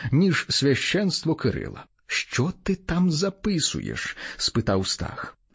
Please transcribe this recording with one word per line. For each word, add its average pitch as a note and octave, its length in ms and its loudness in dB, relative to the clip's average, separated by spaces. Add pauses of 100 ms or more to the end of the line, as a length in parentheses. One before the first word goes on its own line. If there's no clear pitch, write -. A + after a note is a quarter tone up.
(120)
ніж E3 380 4
священство D#3+ 840 2
Кирила. - 500 -4 (240)
«Що - 440 -2 (100)
ти F#3+ 120 2
там F3+ 360 2
записуєш?» — D#3 1040 -2 (200)
спитав G2 500 0
Стах. - 500 -6 (160)